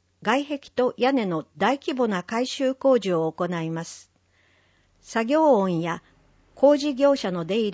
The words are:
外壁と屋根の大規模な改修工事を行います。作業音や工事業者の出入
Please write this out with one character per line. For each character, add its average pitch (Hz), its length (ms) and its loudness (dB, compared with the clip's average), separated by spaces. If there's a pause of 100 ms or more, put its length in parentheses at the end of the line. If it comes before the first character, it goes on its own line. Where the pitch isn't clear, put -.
(220)
外 262 220 0
壁 285 140 -6 (160)
と 247 220 0
屋 247 160 0
根 247 140 0
の 170 180 -4 (140)
大 233 200 2
規 330 140 -8
模 247 160 -2
な 185 140 -2
改 233 240 -4
修 262 280 -2
工 262 240 2
事 190 140 -2
を 160 180 0
行 175 160 -6
い 170 220 -4
ま 165 160 -8
す。 - 260 -20 (920)
作 226 240 -4
業 294 300 4
音 185 240 0
や 170 220 -6 (520)
工 294 240 4
事 285 160 -2
業 277 220 4
者 208 140 -6
の 175 140 -4
出 185 140 -4
入 214 160 -2